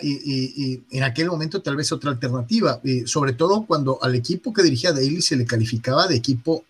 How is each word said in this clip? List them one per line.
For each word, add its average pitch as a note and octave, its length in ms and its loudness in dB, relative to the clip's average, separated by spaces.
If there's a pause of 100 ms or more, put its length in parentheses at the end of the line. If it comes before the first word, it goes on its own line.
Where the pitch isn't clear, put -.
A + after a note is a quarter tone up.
y, D3 100 -2
y, C3 800 -4
y C3 80 -6
en C3+ 60 2
aquel C3+ 240 0
momento D#3+ 340 -2
tal C#3 160 -2
vez D3 140 -2
otra D3 200 -2
alternativa, C3 720 0
eh, B2+ 220 0
sobre C#3 280 0
todo F#3+ 320 2
cuando C#3+ 360 0
al B2+ 140 2
equipo B2+ 360 -2
que G#3 120 4
dirigía D#3 280 2
Daly C#3+ 300 0
se D3 160 2
le A#2+ 80 2
calificaba A#2+ 600 0
de E3 80 2
equipo C3 540 -2